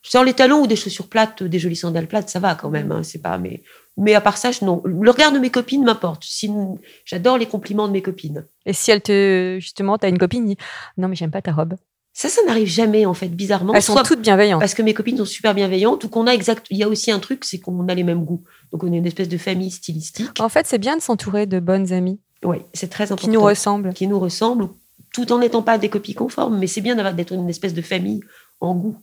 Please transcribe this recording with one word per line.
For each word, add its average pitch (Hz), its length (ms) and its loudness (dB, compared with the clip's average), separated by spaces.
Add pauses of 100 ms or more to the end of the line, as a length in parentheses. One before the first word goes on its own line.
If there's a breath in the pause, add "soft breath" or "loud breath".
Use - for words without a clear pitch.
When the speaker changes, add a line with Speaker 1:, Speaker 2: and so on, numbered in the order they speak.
Speaker 1:
Je - 80 -18
sors 254 140 6
les 254 100 4
talons 269 280 6
ou 262 40 4
des 214 80 2
chaussures 185 340 -6
plates, 220 360 0
des 175 160 -2
jolies 170 160 -2
sandales 165 320 -4
plates, 208 200 -4
ça 180 120 -6
va 180 160 0
quand 147 140 -8
même, 151 200 -4
hein, 160 140 -4
c'est 156 180 -14
pas, - 160 -6
mais, - 240 -10 (340 soft breath)
mais 214 180 2
à 208 60 6
part 202 160 2
ça, 247 140 -2
je, 247 140 -4
non. 175 200 0
Le 190 280 2
regard 294 180 6
de 277 80 2
mes 254 120 0
copines 254 340 0
m'importe. 185 400 0
Si, - 260 -8 (540 soft breath)
j'adore 240 340 0
les 226 80 0
compliments 214 400 -4
de 196 60 -2
mes 190 100 0
copines. 160 420 -8 (220)
Speaker 2:
Et 202 60 -4
si - 180 -2
elle 208 100 6
te, 190 600 2
justement, 196 380 -2
t'as 202 100 0
une 180 100 2
copine, 202 260 2
dit, « 202 120 0 (420 loud breath)
Non, 185 80 -2
mais 190 80 -2
j'aime 165 160 -4
pas 196 120 -6
ta 170 100 -4
robe. » 165 220 0 (380)
Speaker 1:
Ça, - 160 -6
ça - 200 2
n'arrive 226 180 2
jamais, 214 400 4
en 180 80 2
fait, 185 140 -6
bizarrement. 190 460 0
Speaker 2:
Elles 202 80 8
sont 214 100 0
Speaker 1:
Soit 269 100 6
Speaker 2:
toutes 240 200 2
bienveillantes. 202 360 6
Speaker 1:
parce 202 160 2
que 226 80 0
mes 220 100 4
copines 226 260 -2
sont 208 60 -2
super 202 300 0
bienveillantes 196 480 2
ou 226 60 -8
qu'on 226 180 0
a 247 60 4
exact, 220 380 0
il 190 80 -2
y 208 40 0
a 208 60 2
aussi 220 240 0
un 202 80 0
truc, - 240 -8
c'est 185 160 -8
qu'on 180 260 -4
a 180 80 0
les 180 80 0
mêmes 170 220 0
goûts. 170 180 -6 (300 soft breath)
Donc, 165 100 -6
on 175 100 -2
est 170 40 0
une 170 100 -2
espèce 175 220 -4
de 170 100 -6
famille 185 320 -4
stylistique. 160 680 -10
Speaker 2:
En 220 80 0
fait, 311 180 2
c'est 240 120 0
bien 262 180 0
de 320 60 -2
s'entourer 208 440 -2
de 190 140 0
bonnes 185 320 0
amies. 185 260 0 (240)
Speaker 1:
Oui, 175 140 0 (180)
c'est - 160 -8
très 214 220 -4
important. 185 120 -4
Speaker 2:
Qui 220 80 0
nous 220 80 6
ressemblent. 202 540 2
Speaker 1:
Qui 190 140 -2
nous 202 100 0
ressemblent, 202 500 0 (460)
tout 240 160 -4
en 240 80 4
n'étant 233 240 2
pas 226 160 2
des 208 120 -2
copies 208 240 -6
conformes, 240 440 -2
mais 185 80 0
c'est 190 140 -6
bien 233 160 -2
d'avoir, 196 180 -2
d'être 175 180 -4
une 180 160 -4
espèce 170 240 -6
de 165 100 -6
famille 165 380 -4 (400 soft breath)
en 180 140 -2
goût 190 280 -4